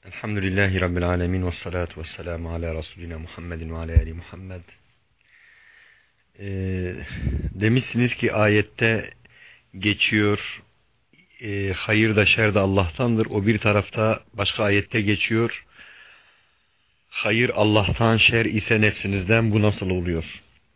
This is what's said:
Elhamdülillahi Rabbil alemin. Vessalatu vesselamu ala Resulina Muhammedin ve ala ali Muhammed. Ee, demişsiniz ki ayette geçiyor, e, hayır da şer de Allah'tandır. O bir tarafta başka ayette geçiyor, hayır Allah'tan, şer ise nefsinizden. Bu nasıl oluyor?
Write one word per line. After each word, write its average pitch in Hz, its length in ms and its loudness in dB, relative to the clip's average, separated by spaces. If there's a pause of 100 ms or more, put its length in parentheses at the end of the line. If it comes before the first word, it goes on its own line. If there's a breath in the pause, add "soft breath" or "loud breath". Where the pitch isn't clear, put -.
Elhamdülillahi 95 720 0
Rabbil 87 280 0
alemin. 90 380 0
Vessalatu 87 540 -6
vesselamu 82 540 -10
ala 82 200 -6
Resulina 82 440 -12
Muhammedin 82 520 -12
ve 82 60 -8
ala 82 200 -2
ali 80 160 2
Muhammed. 90 480 -16 (1800 soft breath)
Ee, 95 560 -6 (600 loud breath)
demişsiniz 120 600 2
ki - 180 -2
ayette 107 800 2 (680 soft breath)
geçiyor, 104 840 0 (760)
e, 101 360 -4
hayır 107 400 2
da 104 100 4
şer 107 280 2
de 101 40 4
Allah'tandır. 98 720 2
O 104 160 -2
bir 107 120 2
tarafta 107 640 0 (100)
başka 101 300 -2
ayette 101 360 0
geçiyor, 110 640 0 (1400 soft breath)
hayır 113 460 0
Allah'tan, 107 600 4
şer 117 280 4
ise 110 360 0
nefsinizden. 104 680 2
Bu 104 120 4
nasıl 104 280 0
oluyor? 87 520 -4 (320)